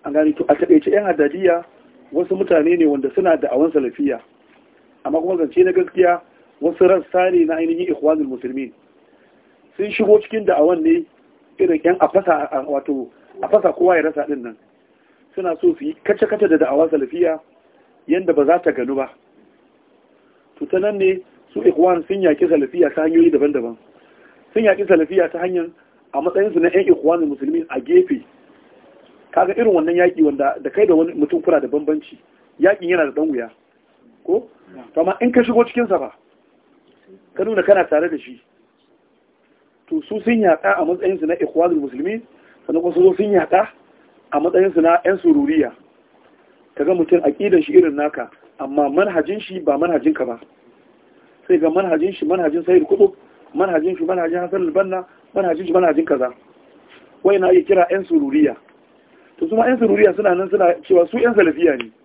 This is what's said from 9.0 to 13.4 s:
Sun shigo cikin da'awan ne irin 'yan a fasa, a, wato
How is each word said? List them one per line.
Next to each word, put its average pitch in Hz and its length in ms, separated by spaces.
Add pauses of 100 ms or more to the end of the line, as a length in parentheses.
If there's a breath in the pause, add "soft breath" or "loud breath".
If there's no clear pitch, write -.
Sun 208 160
shigo 208 300
cikin 220 240
da'awan 165 360
ne 165 220 (540)
irin 170 260
'yan 180 160
a 151 80
fasa, 170 440
a, 135 140
wato 139 420 (340 soft breath)